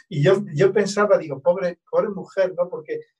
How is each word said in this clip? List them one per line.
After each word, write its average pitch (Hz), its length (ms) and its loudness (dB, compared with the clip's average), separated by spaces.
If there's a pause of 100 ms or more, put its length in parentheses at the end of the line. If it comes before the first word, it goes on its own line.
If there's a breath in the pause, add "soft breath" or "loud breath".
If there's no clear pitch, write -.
Y 151 160 -4
yo, 196 180 6 (100)
yo 185 200 0
pensaba, 202 440 2
digo, 147 240 -4
"Pobre, 175 380 0 (100)
pobre 180 200 0
mujer", 185 500 -4
¿no? 180 100 0
Porque - 340 -10 (180)